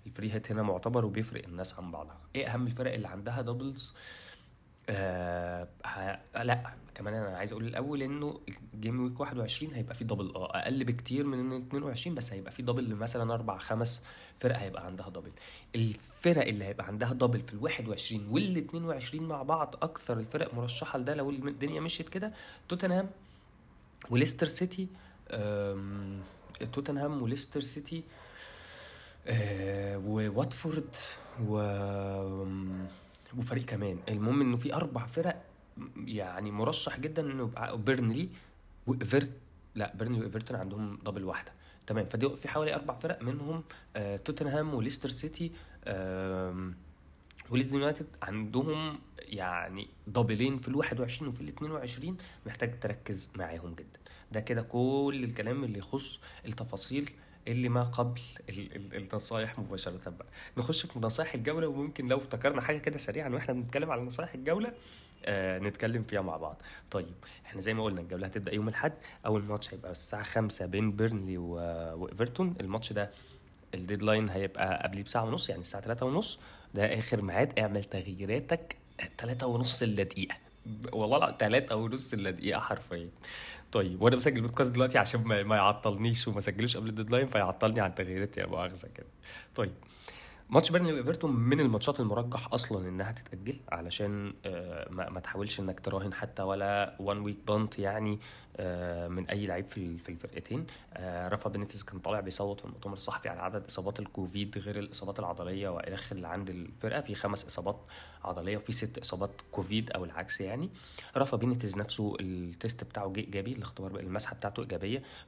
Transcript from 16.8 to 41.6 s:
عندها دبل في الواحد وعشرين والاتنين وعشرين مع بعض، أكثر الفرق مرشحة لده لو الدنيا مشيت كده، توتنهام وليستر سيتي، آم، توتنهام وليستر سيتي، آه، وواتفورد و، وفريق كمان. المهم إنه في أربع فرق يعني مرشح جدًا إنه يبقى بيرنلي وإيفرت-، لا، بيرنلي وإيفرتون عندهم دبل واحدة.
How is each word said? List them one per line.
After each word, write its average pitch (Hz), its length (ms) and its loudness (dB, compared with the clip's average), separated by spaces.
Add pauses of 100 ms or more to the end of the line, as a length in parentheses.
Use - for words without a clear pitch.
عندها 110 260 0
دبل 120 280 4
في - 120 -8
الواحد 113 360 -2
وعشرين 104 420 -2
والاتنين 170 540 2
وعشرين 156 380 -2
مع 156 200 -2
بعض، 151 400 2
أكثر 127 360 0
الفرق 113 360 -2
مرشحة 120 440 -2
لده 131 160 0
لو 139 160 0
الدنيا 143 500 -2
مشيت 165 280 -2
كده، 214 240 -4 (360)
توتنهام 185 420 2 (1000)
وليستر 143 360 6
سيتي، 185 420 2 (420)
آم، 98 920 -2 (520)
توتنهام 143 500 0
وليستر 135 380 0
سيتي، 151 420 -4 (1200)
آه، 101 720 0
وواتفورد 110 960 0 (500)
و، 107 120 4 (1800)
وفريق 123 260 0
كمان. 98 340 -2 (100)
المهم 110 320 4
إنه 123 160 6
في 135 180 0
أربع 139 320 0
فرق - 380 0 (520)
يعني 104 540 -2
مرشح 123 500 2
جدًا 156 220 0
إنه 135 200 -2
يبقى 117 360 -2
بيرنلي 123 500 4 (580)
وإيفرت-، 127 440 4 (440)
لا، 107 220 -2
بيرنلي 113 240 0
وإيفرتون 110 360 -2
عندهم 101 480 -4
دبل 95 200 -2
واحدة. - 280 -4 (340)